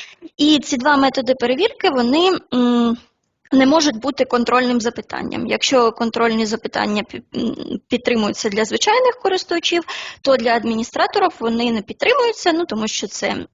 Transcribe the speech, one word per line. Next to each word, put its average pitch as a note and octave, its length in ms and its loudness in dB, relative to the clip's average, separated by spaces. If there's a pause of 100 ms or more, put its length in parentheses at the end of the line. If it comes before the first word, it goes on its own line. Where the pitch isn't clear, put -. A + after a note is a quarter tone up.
(380)
І D4 220 4
ці C#4 180 -4
два C#4+ 200 2
методи C4 420 2
перевірки, E4 500 0
вони, C#4 420 2 (220)
м, A#3+ 440 2 (540)
не C4 140 6
можуть D4 340 4
бути C4 260 -2
контрольним B3 560 2
запитанням. - 640 -6
Якщо A3+ 440 2
контрольні A3+ 540 -2
запитання G#3 580 -4
пі-, - 180 -16 (140)
м, - 200 -4 (320)
підтримуються A#3 640 -2
для G#3+ 160 -2
звичайних A#4+ 580 0
користувачів, F4 600 -2 (380)
то C4 160 2
для A#3 180 0
адміністраторів A#3 720 0 (100)
вони A#3 320 -2
не A3 100 -2
підтримуються, A4 720 0
ну, E4+ 120 0
тому A3 220 -4
що - 200 -6
це, - 220 -6
м, G3 240 -6